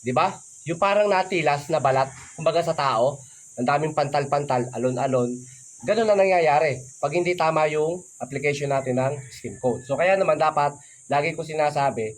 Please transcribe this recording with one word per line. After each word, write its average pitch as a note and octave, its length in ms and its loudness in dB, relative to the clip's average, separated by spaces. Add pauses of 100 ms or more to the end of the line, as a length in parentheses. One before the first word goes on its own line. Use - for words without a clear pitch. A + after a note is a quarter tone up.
di B2 80 -2
ba? E3+ 240 2 (320)
Yung E3 80 -4
parang G3+ 320 2
natilas E3+ 640 0
na D3+ 80 2
balat, C3 320 2 (240)
kumbaga D#3+ 240 0
sa E3 160 -2
tao, C3+ 400 2 (400)
ang B2+ 80 -4
daming D3+ 320 0
pantal-pantal, C#3+ 800 0
alon-alon. B2+ 560 0 (520)
Ganun G#3+ 280 2
na G3 40 4
nangyayari D#3+ 600 4 (240)
pag C#3+ 160 -2
hindi F3+ 160 0
tama D#3+ 400 2
yung D#3+ 320 -2 (160)
application C#3 480 -4
natin C3 320 0
ng C#3 160 -2 (160)
skim - 320 -12
coat. - 240 0
So C3+ 80 -2
kaya F3 160 2
naman F3+ 240 2
dapat, D3 400 2 (320)
lagi D3 240 0
ko D3+ 80 -8
sinasabi D3 760 -2